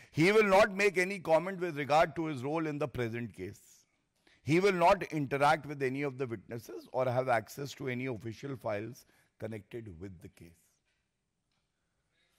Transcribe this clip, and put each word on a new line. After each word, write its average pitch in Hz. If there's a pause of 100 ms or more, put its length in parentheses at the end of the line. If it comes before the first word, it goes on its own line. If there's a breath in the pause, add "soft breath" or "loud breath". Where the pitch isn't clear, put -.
(160 soft breath)
"He 170
will 214
not 196
make 202
any 190
comment 170
with 151
regard 151
to 160
his 131
role 156
in 147
the 139
present 117
case। 95 (840 soft breath)
He 151
will 196
not 175 (100)
interact 143
with 139
any 135
of 127
the 131
witnesses 117
or 127
have 127
access 131
to 135
any 127
official 113
files 110 (340)
connected 110 (140)
with 98
the -
case।" 82 (1800)